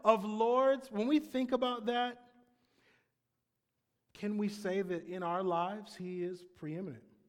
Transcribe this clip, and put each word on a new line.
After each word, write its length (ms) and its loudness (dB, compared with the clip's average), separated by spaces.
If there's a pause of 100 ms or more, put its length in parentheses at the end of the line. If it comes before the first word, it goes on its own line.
of 220 6
Lords. 640 2
When 160 0
we 100 4
think 360 0
about 340 0
that, 320 0 (1900)
can 240 -4
we 100 2
say 360 -2
that 240 -4
in 160 -6
our 180 0
lives 540 -2
he 260 -6
is 220 -6 (140)
preeminent? 460 -8 (260)